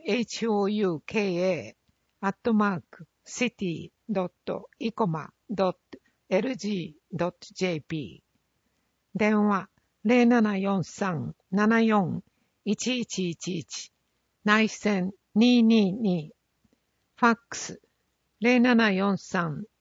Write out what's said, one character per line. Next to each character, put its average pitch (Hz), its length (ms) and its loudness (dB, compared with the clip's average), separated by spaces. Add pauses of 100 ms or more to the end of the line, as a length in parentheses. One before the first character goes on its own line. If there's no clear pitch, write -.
エ 247 140 0
イ 220 60 -2
チ - 200 -6
オ 208 220 0
ー - 20 0
ユ 208 240 0
ー 143 120 -8
ケ - 120 -6 (120)
ー 175 100 -2
エ 156 360 -4 (460)
ー 196 40 -4
ア 196 40 2
ッ - 120 -10
ト 233 120 0
マ 208 220 2
ー - 40 -8 (100)
ク - 160 -20 (180)
シ - 260 -4
テ - 160 -8
ィ 160 240 -6 (180)
ド 190 180 -2
ッ - 40 -10 (140)
ト - 240 -8 (100)
イ 226 140 -4
コ 220 140 -2
マ 160 240 -6 (200)
ド 190 200 0
ッ - 20 -8
ト - 60 -16 (500)
エ 185 140 2
ル 262 140 -4
ジ 175 400 -6
ー - 200 -16
ド 175 120 -2
ッ - 20 -4
ト - 60 -18 (180)
ジ 185 120 -4
ェ 175 100 -2
ー 151 100 -8
ピ 143 380 -10
ー。 - 960 -20
電 214 280 2
話、 202 220 -2 (360)
零 240 220 4
七 220 320 2
四 196 260 0
三 156 500 -6 (160)
七 214 320 2
四 208 400 0 (420)
一 247 360 -2
一 185 300 -4
一 175 280 -8
一。 - 340 -14 (520)
内 214 240 4
線、 196 440 -2 (220)
二 240 280 6
二 220 300 4
二。 180 400 -2 (840)
フ 240 100 2
ァ 233 80 4
ッ - 40 -4 (100)
ク - 80 -14
ス、 - 240 -12 (600)
零 247 200 4
七 233 320 4
四 190 260 0
三 170 460 -6 (160)